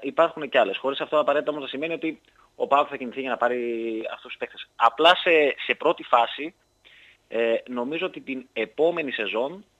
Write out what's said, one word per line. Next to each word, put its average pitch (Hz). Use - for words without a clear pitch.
υπάρχουν 151
κι 135
άλλες. 98
Χωρίς 135
αυτό 151
απαραίτητα 147
όμως 147
να 127
σημαίνει 156
ότι 160
ο 120
παοκ 143
θα 139
κινηθεί 123
για 131
να 117
πάρει 117
αυτούς -
τους -
παίκτες. -
Απλά 160
σε, 160
σε -
πρώτη 156
φάση, 131
ε, 113
νομίζω 131
ότι 160
την 131
επόμενη 147
σεζόν 117